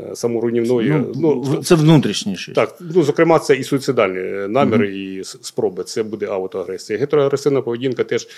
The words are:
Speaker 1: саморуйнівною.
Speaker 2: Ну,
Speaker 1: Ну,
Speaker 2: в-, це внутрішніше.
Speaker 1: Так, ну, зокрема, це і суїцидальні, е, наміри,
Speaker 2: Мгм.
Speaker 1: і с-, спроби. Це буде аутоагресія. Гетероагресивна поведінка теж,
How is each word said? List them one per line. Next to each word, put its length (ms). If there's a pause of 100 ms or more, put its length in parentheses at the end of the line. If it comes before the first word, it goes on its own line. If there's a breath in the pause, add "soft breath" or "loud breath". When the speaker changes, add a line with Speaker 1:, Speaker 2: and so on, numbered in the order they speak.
(140)
Speaker 1:
саморуйнівною. 800
Speaker 2:
Ну, 220
Speaker 1:
Ну, 240
Speaker 2:
в-, 240
це 100
внутрішніше. 800
Speaker 1:
Так, 240 (180)
ну, 80
зокрема, 360
це 180
і 80
суїцидальні, 540
е, 300
наміри, 400
Speaker 2:
Мгм. 80
Speaker 1:
і 240
с-, 220
спроби. 420
Це 180
буде 240
аутоагресія. 720
Гетероагресивна 640
поведінка 420
теж, 340